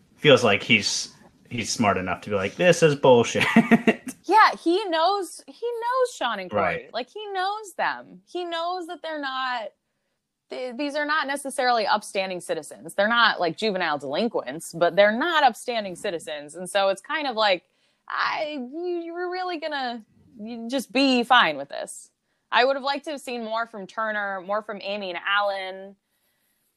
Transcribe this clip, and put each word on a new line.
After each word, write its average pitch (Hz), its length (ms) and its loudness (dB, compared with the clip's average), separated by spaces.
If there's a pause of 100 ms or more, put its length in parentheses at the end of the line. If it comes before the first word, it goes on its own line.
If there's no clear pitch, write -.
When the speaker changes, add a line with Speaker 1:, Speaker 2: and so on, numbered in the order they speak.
(180)
Speaker 1:
Feels 127 260 8
like 101 180 4
he's, - 500 2 (380)
he's 117 220 -6
smart 101 260 2
enough 92 240 -4
to - 80 -12
be 104 60 0
like, 98 200 -2
"This 170 280 4
is 151 120 6
bullshit." 123 500 6 (100)
<laughs> - 460 4 (260)
Speaker 2:
Yeah, 359 320 6
he 359 260 0
knows, 359 600 0
he 277 80 -20
knows 480 640 -2
Sean 233 240 -4
and 185 100 -10
Corey. 104 140 0
Speaker 1:
Right. 131 300 -4
Speaker 2:
Like, 233 180 -6
he 415 200 -12
knows 392 460 -4
them. 147 480 -4
He 359 180 -8
knows 339 440 -6
that 339 160 -12
they're 311 180 -8
not, 262 480 -6 (800)
th-, 254 260 -8
these 285 200 -4
are 294 100 -2
not 294 220 0
necessarily 254 580 0
upstanding 190 560 -2
citizens. 151 540 -8
They're 202 120 4
not, 226 320 4
like, 170 160 0
juvenile 180 440 0
delinquents, 147 760 -4
but 170 220 2
they're 202 160 6
not 302 320 2
upstanding 220 520 0
citizens. 156 600 -8
And 180 120 -10
so 196 220 2
it's 190 140 -2
kind 302 240 -4
of 240 80 -4
like, 208 300 2 (440)
I, 302 480 -4
you, 339 480 -6
you 330 80 -10
were 359 160 -6
really 359 300 -6
gonna, 262 440 -6 (380)
you 226 260 -10
just 247 240 -4
be 262 320 4
fine 240 320 4
with 139 140 -10
this. - 400 -12 (420)
I 240 140 6
would 269 100 2
have 262 80 -8
liked 277 220 -4
to 330 60 -6
have 277 100 -10
seen 240 240 -8
more 226 220 -4
from 208 180 -12
Turner, 202 560 -6
more 202 220 -4
from 202 180 -10
Amy 202 300 -6
and 170 120 -8
Alan. 196 720 -2 (800)